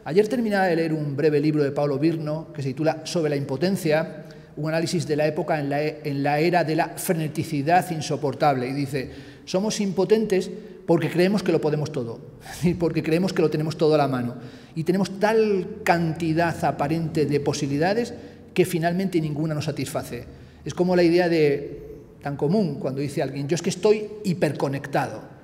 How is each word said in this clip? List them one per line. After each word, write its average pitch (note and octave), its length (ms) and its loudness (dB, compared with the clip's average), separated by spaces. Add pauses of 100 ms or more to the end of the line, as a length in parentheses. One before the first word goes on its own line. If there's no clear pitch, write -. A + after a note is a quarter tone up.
Ayer F#3+ 240 2
terminaba G#3 380 0
de E3+ 100 2
leer E3 160 0
un D3 240 -2
breve D3 240 4
libro D3+ 240 2
de C#3 80 0
Paulo C#3+ 260 0
Virno, D#3 540 -2
que C#3+ 100 -10
se C3+ 60 -4
titula D#3 360 -2
Sobre D#3 260 0
la C#3+ 60 0
impotencia, D3+ 880 0 (300)
un D3+ 120 -4
análisis D#3+ 380 0
de D3 100 0
la D3+ 100 2
época D#3 340 0
en C#3 80 -2
la C#3 140 0
e-, D3+ 220 -4
en C#3 180 -2
la C#3+ 180 2
era E3+ 240 4
de D3+ 120 0
la E3 120 2
freneticidad D#3+ 1000 0
insoportable, C#3 760 0
y C3+ 40 -4
dice, C#3 380 -4 (340)
"Somos G3+ 360 -2
impotentes G3 680 2 (360)
porque D#3+ 240 2
creemos F3+ 320 2
que F3+ 100 2
lo D#3+ 80 2
podemos D3+ 320 -2
todo, A#2 280 -6 (120)
<laughs> - 100 -20
es - 140 -16
decir, E3+ 220 0
porque D#3+ 240 0
creemos F3 300 0
que E3+ 100 2
lo D3+ 80 4
tenemos D#3 260 -2
todo D#3 180 4
a D#3 40 4
la C#3+ 100 4
mano, B2 280 -2 (380)
y D#3+ 100 -4
tenemos F#3 360 0
tal G#3 640 2
cantidad E3 800 0
aparente D3+ 640 0
de C#3+ 140 0
posibilidades D#3 760 0 (400)
que F3+ 100 4
finalmente F3 560 0
ninguna D#3 340 -2
nos C#3 120 -4
satisface". C3 580 -6 (400)
Es D3 100 -8
como F3+ 220 2
la F3+ 60 6
idea F3 260 6
de, D3+ 540 2 (400)
tan C#3+ 140 -4
común D3+ 440 2
cuando C3+ 200 -4
dice D3 220 -2
alguien, C#3 260 -4
"Yo F3 60 2
es E3 80 -2
que G3+ 80 0
estoy G#3+ 380 2 (160)
hiperconectado". C#3+ 1200 -2